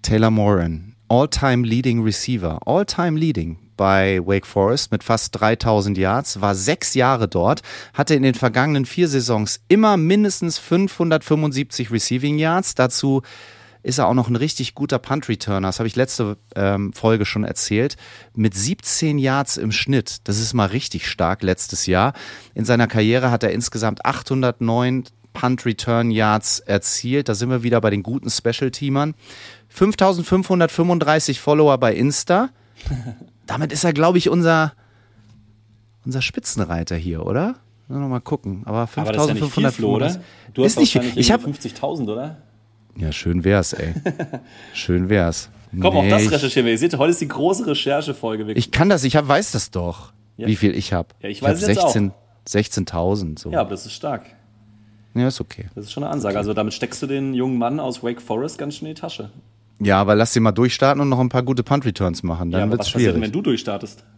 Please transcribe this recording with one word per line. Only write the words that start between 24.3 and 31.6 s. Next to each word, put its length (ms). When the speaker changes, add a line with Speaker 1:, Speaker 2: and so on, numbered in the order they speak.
Speaker 1:
Punt-Return-Yards 1300
erzielt. 680
Da 80
sind 140
wir 120
wieder 200
bei 80
den 140
guten 260
Special-Teamern. 840
Fünftausendfünfhundertfünfunddreißig 1700
Follower 360